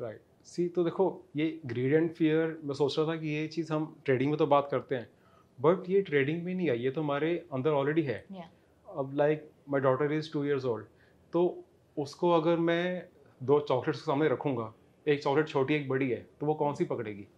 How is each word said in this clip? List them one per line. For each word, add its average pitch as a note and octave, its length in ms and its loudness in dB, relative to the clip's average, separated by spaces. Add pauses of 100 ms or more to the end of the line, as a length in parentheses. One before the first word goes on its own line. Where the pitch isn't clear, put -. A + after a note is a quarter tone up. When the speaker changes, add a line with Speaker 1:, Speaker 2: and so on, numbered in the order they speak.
Speaker 1:
Right। G#2+ 180 -10 (240)
See, F3 300 -2
तो F3+ 80 2
देखो, E3+ 220 0 (300)
ये D#3 300 -2
greed B2+ 320 0
and E3 120 2
fear, D#3+ 360 2 (180)
मैं C#3+ 100 -6
सोच C3+ 260 0
रहा D#3 80 2
था E3 80 -2
कि D#3 120 -6
ये D3+ 200 -4
चीज़ D#3 260 -6
हम D#3 220 -2 (100)
ट्रेडिंग C3 260 2
में D3+ 60 0
तो D#3 100 2
बात C#3 240 4
करते C3 240 -2
हैं, A2+ 140 -6 (500)
but F3+ 300 2
ये G3 120 2
ट्रेडिंग D3+ 420 0
में F3+ 120 -6
नहीं F3 140 0
आई, A#2+ 100 2
ये C3 120 -2
तो D#3+ 100 -2
हमारे D3+ 340 0 (180)
अंदर C3+ 180 0
already D3 320 2
है। A2 240 -6
Speaker 2:
Yeah। F#3 200 -14 (400)
Speaker 1:
अब, C#3 280 -6
like, D3+ 340 2 (240)
my C#3 60 2
daughter C3+ 320 4
is D3+ 200 -2
two D3 120 -2
years C#3 220 0
old, G#2+ 180 -2 (500)
तो F3 300 0 (340)
उसको D#3 340 0
अगर E3 260 4
मैं E3+ 480 0 (380)
दो C#3 160 4
चॉकलेट्स C#3 400 -2
के - 60 -16
सामने D3+ 240 2
रखूँगा, A#2+ 440 -2 (340)
एक C#3+ 160 2
चॉकलेट D3+ 240 2
छोटी, C#3 260 0
एक C#3+ 160 -2
बड़ी C3 200 0
है, G#2+ 160 -4 (140)
तो D3 60 -6
वो D3+ 80 2
कौन D3 220 -2
सी D3 100 -2
पकड़ेगी? G#2+ 420 -6 (100)